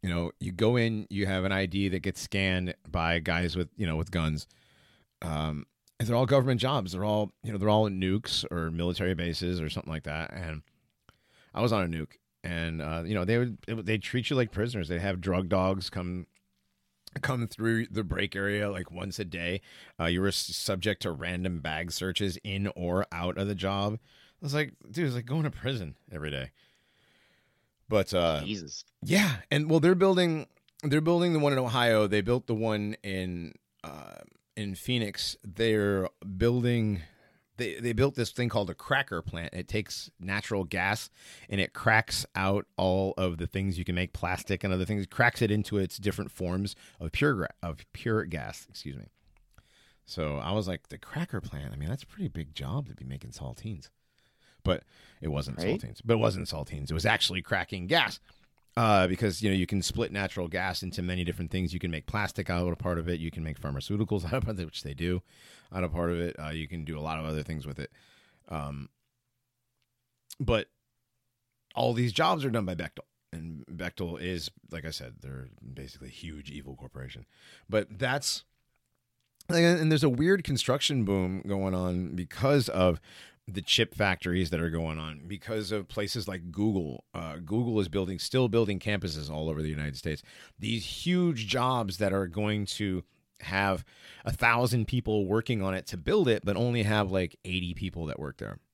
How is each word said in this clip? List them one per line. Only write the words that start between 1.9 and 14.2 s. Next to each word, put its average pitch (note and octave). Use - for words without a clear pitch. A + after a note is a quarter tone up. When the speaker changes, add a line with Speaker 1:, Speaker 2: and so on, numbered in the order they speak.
Speaker 1:
gets -
scanned F#2
by E2+
guys E2+
with, F2+
you F#2+
know, D#2+
with D#2+
guns. D#2
Um, D#2
and A#2
they're A#2
all B2
government B2+
jobs. B2
They're F2+
all, G#2
you A2
know, G#2+
they're G2+
all G#2+
in F#2+
nukes F#2+
or E2
military F2
bases F2
or D#2
something -
like D#2
that. D2+
And D#2+
I F#2
was A2+
on G2+
a E2+
nuke, D#2+
and, E2
uh, D#2+
you G2+
know, F2+
they A#2
would, B2
it A2
would, G#2+
they'd A2
treat A#2+